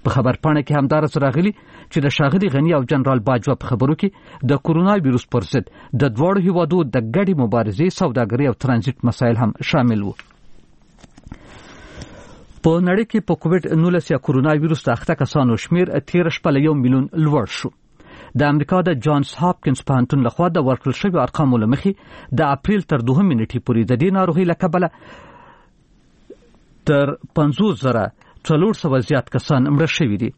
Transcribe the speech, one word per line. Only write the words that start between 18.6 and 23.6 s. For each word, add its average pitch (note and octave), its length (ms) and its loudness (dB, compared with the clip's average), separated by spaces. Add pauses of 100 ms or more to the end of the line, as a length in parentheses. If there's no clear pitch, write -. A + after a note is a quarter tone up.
د D#3+ 260 -2
جانس C#3+ 340 0
هاپکینز E3+ 480 -2
پوهنتون C3 380 2
لخوا E3+ 220 0
د E3+ 100 -2 (100)
ورکړل C3 320 -2
شویو F3 240 0
ارقامو C3 380 0
له G#2+ 100 0
مخې G3 200 0 (460)
د - 20 0 (140)
اپریل G3 380 -2
تر C#3 160 0
دوهمې D#3 320 2
نېټې A2 260 -4